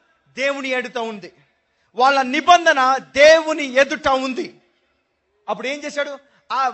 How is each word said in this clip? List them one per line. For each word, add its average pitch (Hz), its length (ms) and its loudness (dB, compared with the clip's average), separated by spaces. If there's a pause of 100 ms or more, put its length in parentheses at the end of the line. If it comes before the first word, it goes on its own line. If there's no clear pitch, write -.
(280)
దేవుని 269 400 -6
ఎదుట 254 300 -6
ఉంది, 214 340 -10 (600)
వాళ్ళ 269 280 2
నిబంధన 285 760 2
దేవుని 302 680 4
ఎదుట 269 440 -2
ఉంది. 262 520 -4 (880)
అప్పుడు 208 180 -8
ఏం 285 180 -8
చేశాడు? 285 340 -8 (340)
ఆ, 254 220 -2